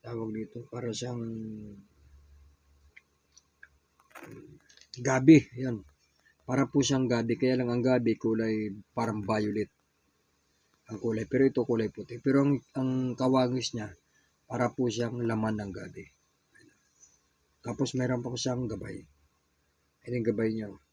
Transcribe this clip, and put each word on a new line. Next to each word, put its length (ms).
Tawag 320
dito, 320
para 240
siyang 320
gabi. 560
Yan. 240
Para 240
po 160
siyang 240
gabi. 320
Kaya 160
lang 160
ang 80
gabi, 400
kulay 480
parang 320
violet. 480
Ang 80
kulay. 240
Pero 240
ito, 160
kulay 240
puti. 320
Pero 240
ang, 160
ang 400
kawangis 560
niya, 160
para 320
po 160
siyang 320
laman 320
ng 160
gabi. 320
Tapos, 320
meron 240
pa 80
po 80
siyang 320
gabay. 320
Ayan 160
yung 160
gabay 160
niya, 160
oh. 240